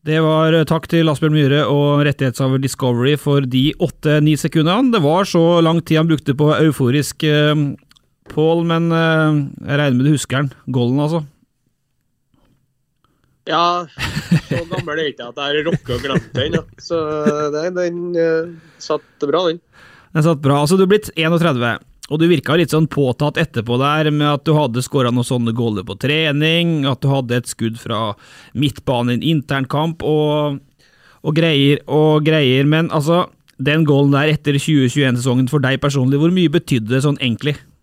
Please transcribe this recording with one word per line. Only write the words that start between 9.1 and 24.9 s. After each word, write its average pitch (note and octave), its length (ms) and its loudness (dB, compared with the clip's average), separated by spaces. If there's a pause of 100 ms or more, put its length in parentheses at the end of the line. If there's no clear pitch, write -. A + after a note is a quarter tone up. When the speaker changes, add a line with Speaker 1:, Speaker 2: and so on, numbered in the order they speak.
Speaker 1:
jeg C#3+ 120 0
regner C#3+ 160 2
med B2+ 100 2
du D3+ 80 4
husker C3+ 280 -2
den. C3+ 120 -4 (180)
Goalen, B2+ 280 0
altså. D3+ 260 -2 (2250)
Speaker 2:
Ja, F3 380 -2 (600)
så E3+ 220 -4
gammel D#3+ 300 -6
er D3+ 120 -4
ikke A#2+ 160 -14
at A#2+ 80 -18
jeg C#3+ 300 -4
rocker - 300 -4
og A#2+ 60 -6
glemt - 320 -4
den, C#3 200 -4
ja. - 80 -2 (180)
Så, - 160 -8 (320)
eh, D3 240 -2
det, E3+ 240 -6
den, F3 400 -6
eh, E3 320 -2 (320)
satt D3+ 220 -6 (180)
bra, D#3+ 300 -2
den. E3+ 100 -6 (540)
Speaker 1:
Den D#3 100 0
satt D#3 180 0
bra. C#3+ 200 2
Altså, D#3+ 160 2
du F#3+ 60 4
er F#3 40 4
blitt G#3 300 2
enogtredve, D#3+ 640 0 (300)
og D3+ 100 -4
du E3 100 4
virka D#3 260 0
litt E3+ 160 0
sånn D#3+ 160 2
påtatt D3 480 -2
etterpå A#2+ 440 -2
der D3+ 320 0
med D3 160 0
at D3 180 -2
du D#3+ 80 2
hadde B2+ 280 0
skåret B2+ 300 0